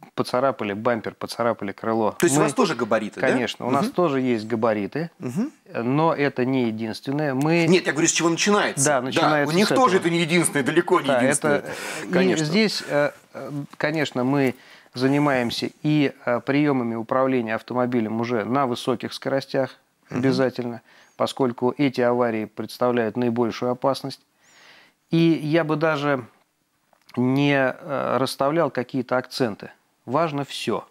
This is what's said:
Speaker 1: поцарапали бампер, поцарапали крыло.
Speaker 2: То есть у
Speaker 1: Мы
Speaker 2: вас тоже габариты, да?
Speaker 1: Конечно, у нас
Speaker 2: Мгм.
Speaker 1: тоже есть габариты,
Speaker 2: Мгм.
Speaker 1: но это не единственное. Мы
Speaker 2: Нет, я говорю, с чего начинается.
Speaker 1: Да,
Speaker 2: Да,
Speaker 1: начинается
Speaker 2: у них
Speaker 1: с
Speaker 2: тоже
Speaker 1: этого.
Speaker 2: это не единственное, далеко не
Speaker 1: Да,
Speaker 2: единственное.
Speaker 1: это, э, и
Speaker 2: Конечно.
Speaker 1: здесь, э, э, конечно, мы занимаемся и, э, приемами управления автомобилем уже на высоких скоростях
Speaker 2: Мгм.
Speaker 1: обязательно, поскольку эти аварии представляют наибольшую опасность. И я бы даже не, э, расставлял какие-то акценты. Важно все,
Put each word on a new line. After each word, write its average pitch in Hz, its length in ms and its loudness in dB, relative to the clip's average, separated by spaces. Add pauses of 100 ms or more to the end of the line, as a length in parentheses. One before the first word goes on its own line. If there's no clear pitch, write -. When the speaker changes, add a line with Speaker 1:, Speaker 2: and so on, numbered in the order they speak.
(160)
Speaker 1:
поцарапали 123 580 0
бампер, 110 420 -2
поцарапали 107 560 -4
крыло. 110 480 0
Speaker 2:
То - 60 4
есть 143 100 2
у 147 40 4
Speaker 1:
Мы 156 60 4
Speaker 2:
вас 143 80 0
тоже 196 220 0
габариты, 110 460 -2
да? 127 60 2
Speaker 1:
Конечно, 120 400 -2
у 123 40 -2
нас 143 160 2
Speaker 2:
Мгм. 285 60 -10
Speaker 1:
тоже 147 280 2
есть 120 260 0
габариты, 113 640 -2 (100)
Speaker 2:
Мгм. 175 320 -4 (220)
Speaker 1:
но 139 400 2
это 131 320 0
не 131 220 2
единственное. 120 640 -4
Мы 160 340 2
Speaker 2:
Нет, 180 200 4
я 165 60 0
говорю, 156 140 2
с - 40 2
чего 165 180 0
начинается. 160 560 0
Speaker 1:
Да, 147 120 4
Speaker 2:
Да, 123 40 0
Speaker 1:
начинается 147 540 2
Speaker 2:
у - 20 2
них 208 100 4
Speaker 1:
с - 80 0
Speaker 2:
тоже 247 220 6
Speaker 1:
этого. 170 100 0
Speaker 2:
это - 80 2
не 170 60 2
единственное, 160 420 2
далеко 156 380 2
не 143 60 -4
Speaker 1:
Да, 131 140 2
Speaker 2:
единственное. 143 360 2
Speaker 1:
это, - 100 -8 (360)
э, - 20 -12
и - 60 -10
Speaker 2:
Конечно. 180 340 2
Speaker 1:
здесь, 196 420 0
э, 143 240 0 (220)
э, 135 180 -12 (260)
конечно, 151 460 -2
мы 135 300 2 (400)
занимаемся 131 800 0 (120)
и, 151 300 2 (120)
э, 120 160 -2
приемами 139 540 0
управления 123 600 0
автомобилем 120 640 -2
уже 117 240 -2
на 131 220 0
высоких 120 460 -4
скоростях 135 640 -4 (320)
Speaker 2:
Мгм. 101 100 -4
Speaker 1:
обязательно, 123 640 0 (360)
поскольку 123 600 0
эти 135 240 0
аварии 120 440 2
представляют 113 720 -2
наибольшую 120 540 0
опасность. 135 500 -4 (880)
И 165 80 2
я 160 460 4
бы 156 120 0
даже 147 520 0 (920)
не, 139 400 2
э, 131 600 -2
расставлял 139 540 0
какие-то 127 460 -4
акценты. 120 540 -4 (340)
Важно 143 400 -2
все, - 460 -6